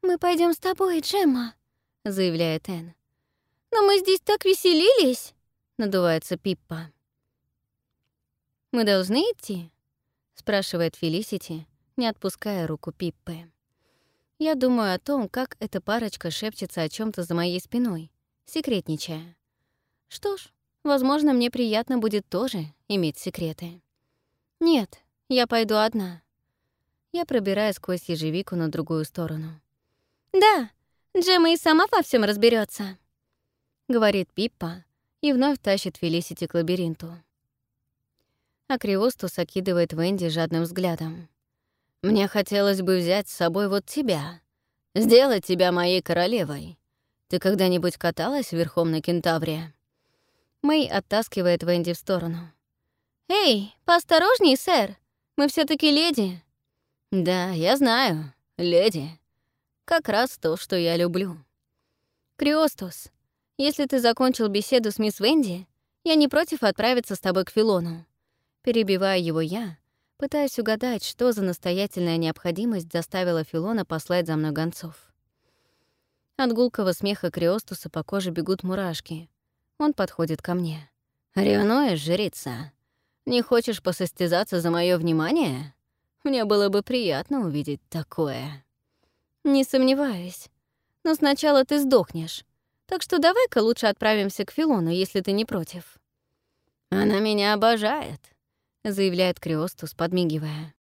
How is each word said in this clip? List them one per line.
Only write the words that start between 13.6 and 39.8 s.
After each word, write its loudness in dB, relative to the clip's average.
Я 0
думаю 0
о -4
том, -4
как -8
эта -6
парочка -6
шепчется -8
о -2
чём-то -6
за -4
моей -2
спиной, -6
секретничая. -6
Что -8
ж, -20
возможно, 2
мне 2
приятно -2
будет -2
тоже -4
иметь -2
секреты. -10
«Нет, 2
я 2
пойду 0
одна». -2
Я -2
пробираюсь 0
сквозь -6
ежевику -4
на 0
другую -4
сторону. -8
«Да, 6
Джемма 4
и 2
сама 4
во 2
всём 2
разберётся», 0
говорит 2
Пиппа -6
и 4
вновь 2
тащит -2
Фелисити -4
к -12
лабиринту. -2
Акриостус -2
окидывает 0